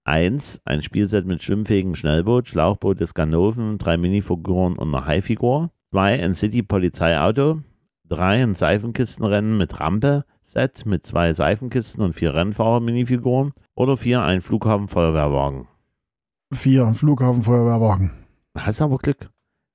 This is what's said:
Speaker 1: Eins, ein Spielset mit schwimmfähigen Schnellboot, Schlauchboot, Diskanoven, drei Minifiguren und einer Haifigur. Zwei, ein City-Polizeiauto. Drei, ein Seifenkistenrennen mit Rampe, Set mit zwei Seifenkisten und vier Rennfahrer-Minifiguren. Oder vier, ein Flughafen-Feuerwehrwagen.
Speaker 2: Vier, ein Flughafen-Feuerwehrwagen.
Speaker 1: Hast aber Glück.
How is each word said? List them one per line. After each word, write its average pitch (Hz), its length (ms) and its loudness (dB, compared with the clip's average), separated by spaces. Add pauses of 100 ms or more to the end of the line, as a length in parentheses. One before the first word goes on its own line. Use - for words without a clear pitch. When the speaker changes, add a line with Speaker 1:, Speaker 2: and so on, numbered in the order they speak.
Speaker 1:
Eins, 90 600 -2
ein 73 200 -4
Spielset 104 420 -2
mit 90 160 -4
schwimmfähigen 98 540 -2
Schnellboot, 90 500 0
Schlauchboot, 95 540 0
Diskanoven, 98 800 -2
drei 85 180 0
Minifiguren 92 800 0
und 76 180 -4
einer 67 120 -4
Haifigur. 117 680 0 (180)
Zwei, 98 320 0
ein 90 120 0
City-Polizeiauto. 104 1200 0 (500)
Drei, 92 320 0
ein 113 140 2
Seifenkistenrennen 107 1000 0
mit - 240 -2
Rampe, 117 440 0 (160)
Set - 460 -6
mit 101 180 -2
zwei 85 280 0
Seifenkisten 110 680 -2
und 90 120 0
vier 80 200 -2
Rennfahrer-Minifiguren. 120 1200 0 (200)
Oder 131 220 2
vier, 120 260 0
ein 90 180 2
Flughafen-Feuerwehrwagen. 80 1300 0 (840)
Speaker 2:
Vier, 131 340 4
ein 110 80 2
Flughafen-Feuerwehrwagen. 117 1160 2 (440)
Speaker 1:
Hast - 240 -4
aber 139 180 0
Glück. - 320 -4 (440)